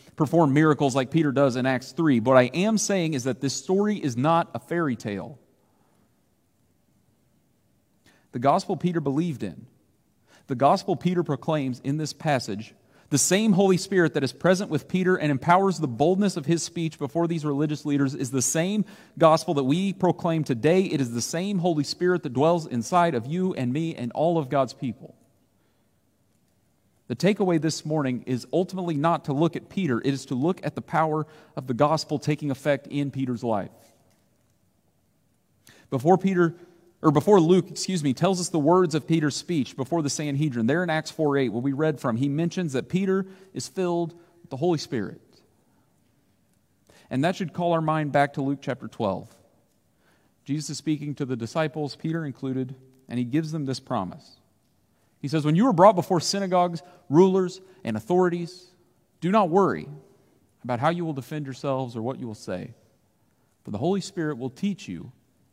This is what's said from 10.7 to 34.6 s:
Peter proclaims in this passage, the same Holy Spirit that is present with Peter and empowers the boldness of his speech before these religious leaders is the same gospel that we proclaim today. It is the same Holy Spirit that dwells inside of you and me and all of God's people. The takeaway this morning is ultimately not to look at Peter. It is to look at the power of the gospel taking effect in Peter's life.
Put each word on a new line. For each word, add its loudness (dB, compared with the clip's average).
Peter 0
proclaims -4
in -2
this -6
passage, -4
the 2
same 2
Holy 4
Spirit 2
that -2
is -2
present 2
with -4
Peter 2
and 0
empowers 2
the -2
boldness 2
of -8
his 0
speech -6
before -2
these -4
religious -2
leaders 2
is -6
the 0
same 0
gospel 4
that 2
we 0
proclaim 0
today. 2
It -2
is -4
the -4
same -4
Holy 0
Spirit -2
that -8
dwells 2
inside 0
of -2
you -2
and -2
me -4
and -8
all 0
of -2
God's 0
people. -10
The -6
takeaway 2
this -4
morning -2
is -4
ultimately -2
not 0
to -4
look 0
at -12
Peter. -2
It 0
is -8
to -4
look -2
at -6
the -8
power -2
of -10
the -4
gospel 2
taking -4
effect -2
in -4
Peter's -4
life. -2